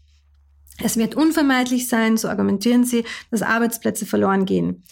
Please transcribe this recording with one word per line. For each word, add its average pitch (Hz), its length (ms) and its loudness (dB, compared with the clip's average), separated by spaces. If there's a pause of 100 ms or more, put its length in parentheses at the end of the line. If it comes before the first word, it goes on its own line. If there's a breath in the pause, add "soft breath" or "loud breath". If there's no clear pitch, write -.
(840)
Es 226 140 -2
wird 220 180 -2
unvermeidlich 262 720 2
sein, 226 280 2
so 220 120 -2
argumentieren 202 560 2
sie, 233 200 0 (260 loud breath)
dass 214 120 -2
Arbeitsplätze 226 640 -2
verloren 196 380 0
gehen. 180 480 -2